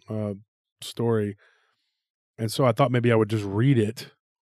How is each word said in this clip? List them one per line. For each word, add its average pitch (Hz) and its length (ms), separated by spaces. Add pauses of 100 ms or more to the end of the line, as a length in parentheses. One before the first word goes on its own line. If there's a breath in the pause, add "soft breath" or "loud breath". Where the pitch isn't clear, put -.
uh, 107 260 (460)
story, 110 540 (1040)
and 117 120
so 139 140
I 123 80
thought 131 180
maybe 120 220
I 117 40
would 110 140
just 107 140
read 113 340
it, 110 360 (300)